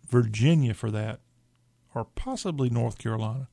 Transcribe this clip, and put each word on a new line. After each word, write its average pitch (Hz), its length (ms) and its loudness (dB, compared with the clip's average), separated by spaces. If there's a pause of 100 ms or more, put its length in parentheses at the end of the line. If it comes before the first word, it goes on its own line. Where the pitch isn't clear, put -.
Virginia 120 680 4
for 110 180 -4
that, 107 280 -6 (760)
or 117 100 -4
possibly 160 680 -2
North 117 280 0
Carolina. 113 540 -4